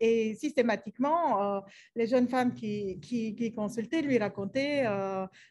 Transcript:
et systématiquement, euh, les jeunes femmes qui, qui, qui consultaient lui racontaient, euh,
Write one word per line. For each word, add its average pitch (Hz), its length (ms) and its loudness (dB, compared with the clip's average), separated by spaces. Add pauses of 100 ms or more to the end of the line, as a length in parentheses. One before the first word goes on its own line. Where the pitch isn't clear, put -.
et 226 320 2
systématiquement, 240 1120 0
euh, 202 160 0 (360)
les 233 120 0
jeunes 247 200 4
femmes 254 280 0
qui, 208 460 -4
qui, 220 340 -4
qui 233 180 -2
consultaient 220 480 -2
lui 277 160 4
racontaient, 254 720 0
euh, 196 400 -2 (240)